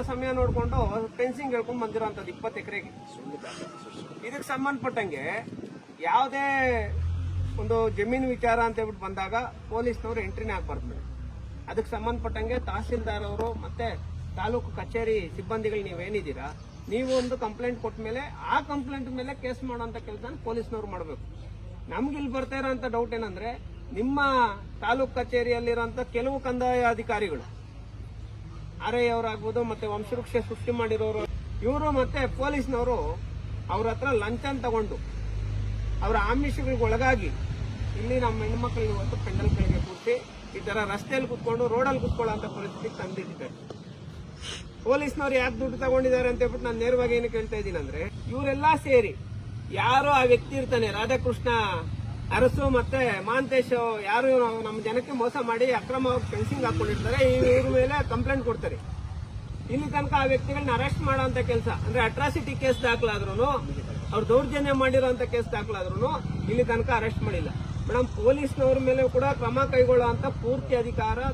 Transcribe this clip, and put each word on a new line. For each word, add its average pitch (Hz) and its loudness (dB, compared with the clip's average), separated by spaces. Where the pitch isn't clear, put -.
ಸಮಯ 254 -2
ನೋಡ್ಕೊಂಡು 247 2
ಫೆನ್ಸಿಂಗ್ 254 -2
ಹೇಳ್ಕೊಂಡ್ 240 -2
ಬಂದಿರೋಂಥದ್ದು 214 -4
ಇಪ್ಪತ್ತು 214 -6
ಎಕರೆಗೆ. 208 -10
ಇದಕ್ಕೆ 277 -10
ಸಂಬಂಧಪಟ್ಟಂಗೆ 247 -2
ಯಾವುದೇ 262 2
ಒಂದು 226 2
ಜಮೀನು 233 0
ವಿಚಾರ 233 2
ಅಂತ 233 2
ಹೇಳ್ಬಿಟ್ಟು 214 -4
ಬಂದಾಗ 190 -4
ಪೊಲೀಸ್ನವ್ರು 226 -2
ಎಂಟ್ರಿನೇ 202 -4
ಆಗ್ಬಾರ್ದು 151 -6
ಮೇಡಮ್. - -8
ಅದಕ್ಕೆ 208 -2
ಸಂಬಂಧಪಟ್ಟಂಗೆ 226 -2
ತಹಸೀಲ್ದಾರ್ 214 -4
ಅವರು 214 -2
ಮತ್ತೆ 220 -6
ತಾಲೂಕು 214 -2
ಕಚೇರಿ 220 -2
ಸಿಬ್ಬಂದಿಗಳು 214 -2
ನೀವೇನಿದ್ದೀರಾ, 175 -6
ನೀವು 254 0
ಒಂದು 247 -2
ಕಂಪ್ಲೇಂಟ್ 240 -4
ಕೊಟ್ಟ 226 -6
ಮೇಲೆ 220 -4
ಆ 285 4
ಕಂಪ್ಲೇಂಟ್ 277 -4
ಮೇಲೆ 254 -6
ಕೇಸ್ 247 -6
ಮಾಡೋಂಥ 233 -6
ಕೆಲಸ 214 -10
ಪೊಲೀಸ್ನವ್ರು 226 -4
ಮಾಡ್ಬೇಕು. 160 -8
ನಮ್ಗೆ 262 -2
ಇಲ್ಲಿ 277 -4
ಬರ್ತಾ 262 -4
ಇರೋಂಥ 262 -2
ಡೌಟ್ 233 0
ಏನಂದ್ರೆ, 220 -6
ನಿಮ್ಮ 269 2
ತಾಲೂಕು 247 2
ಕಚೇರಿಯಲ್ಲಿರೋಂಥ 240 0
ಕೆಲವು 262 0
ಕಂದಾಯ 247 2
ಅಧಿಕಾರಿಗಳು, 208 -2
ಆರ್ 220 2
ಐ 240 6
ಅವರಾಗ್ಬೋದು, 220 0
ಮತ್ತೆ 214 -4
ವಂಶವೃಕ್ಷ 214 -4
ಸೃಷ್ಟಿ 233 -2
ಮಾಡಿರೋರು, 214 0
ಇವರು 294 2
ಮತ್ತೆ 269 2
ಪೊಲೀಸ್ನವರು 254 0
ಅವ್ರ 214 0
ಹತ್ರ 240 -2
ಲಂಚನ್ 240 -2
ತಗೊಂಡು, 226 0
ಅವರ 220 4
ಆಮಿಷಗಳಿಗೆ 254 2
ಒಳಗಾಗಿ 247 4
ಇಲ್ಲಿ 247 2
ನಮ್ಮ 226 2
ಹೆಣ್ಮಕ್ಳನ್ನ 226 0
ಇವತ್ತು - -2
ಪೆಂಡಲ್ - 2
ಕೆಳಗೆ - 4
ಕೂರಿಸಿ 226 0
ಈ - -8
ತರ 208 0
ರಸ್ತೆಯಲ್ಲಿ 262 0
ಕುತ್ಕೊಂಡು, 240 0
ರೋಡಲ್ಲಿ 262 4
ಕುತ್ಕೊಳ್ಳೋ 233 0
ಅಂತ 208 -4
ಪರಿಸ್ಥಿತಿಗೆ 202 -8
ತಂದಿಟ್ಟಿದ್ದಾರೆ. 185 -8
ಪೊಲೀಸ್ನವ್ರು 277 2
ಯಾಕೆ 254 2
ದುಡ್ಡು 254 -2
ತಗೊಂಡಿದ್ದಾರೆ 254 4
ಅಂತ 240 0
ಹೇಳ್ಬಿಟ್ಟು 247 0
ನಾನು 233 -2
ನೇರವಾಗಿ 247 4
ಏನು 233 2
ಕೇಳ್ತಾ 220 -2
ಇದ್ದೀನಿ 196 -2
ಅಂದ್ರೆ, - -6
ಇವರೆಲ್ಲ 277 0
ಸೇರಿ 240 6
ಯಾರು 262 6
ಆ - 6
ವ್ಯಕ್ತಿ 247 6
ಇರ್ತಾನೆ, 240 2
ರಾಧಾಕೃಷ್ಣ 240 0
ಅರಸು 247 4
ಮತ್ತೆ 262 2
ಮಹಾಂತೇಶ್, 254 2
ಯಾರು 247 4
ನಮ್ಮ 220 -4
ಜನಕ್ಕೆ 247 -2
ಮೋಸ 247 0
ಮಾಡಿ 233 2
ಅಕ್ರಮವಾಗಿ 254 0
ಫೆನ್ಸಿಂಗ್ 220 0
ಹಾಕೊಂಡಿರ್ತಾರೆ, 226 0
ಇವ್ರ 254 6
ಮೇಲೆ 262 4
ಕಂಪ್ಲೇಂಟ್ 247 0
ಕೊಡ್ತಾರೆ. 190 -2
ಇಲ್ಲಿ 285 0
ತನಕ 285 0
ಆ 269 4
ವ್ಯಕ್ತಿಗಳನ್ನ 269 2
ಅರೆಸ್ಟ್ 269 0
ಮಾಡೋಂಥ 262 2
ಕೆಲಸ 233 2
ಅಂದ್ರೆ, 214 2
ಅಟ್ರಾಸಿಟಿ 262 2
ಕೇಸ್ 262 2
ದಾಖಲಾದ್ರೂನು, 226 2
ಅವ್ರು - 2
ದೌರ್ಜನ್ಯ 277 4
ಮಾಡಿರೋಂಥ 254 4
ಕೇಸ್ 233 0
ದಾಖಲಾದ್ರೂನು 208 0
ಇಲ್ಲಿ 240 4
ತನಕ 226 2
ಅರೆಸ್ಟ್ 220 -2
ಮಾಡಿಲ್ಲ. 175 0
ಮೇಡಮ್, 247 4
ಪೊಲೀಸ್ನವ್ರ 269 4
ಮೇಲೆ 262 4
ಕೂಡ 254 2
ಕ್ರಮ 247 0
ಕೈಗೊಳ್ಳೋ 247 8
ಅಂತ 233 2
ಪೂರ್ತಿ 247 0
ಅಧಿಕಾರ 226 0